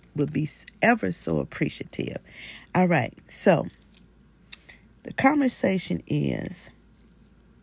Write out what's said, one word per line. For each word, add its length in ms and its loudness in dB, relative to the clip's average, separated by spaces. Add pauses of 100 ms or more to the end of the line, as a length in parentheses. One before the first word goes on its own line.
(180)
would 160 0
be 100 0
s-, 220 -6 (160)
ever 320 2
so 260 -2
appreciative. 800 -4 (580)
All 120 6
right. 260 2 (120)
So 420 4 (1400)
the 100 -12
conversation 920 2
is, 640 -4 (920)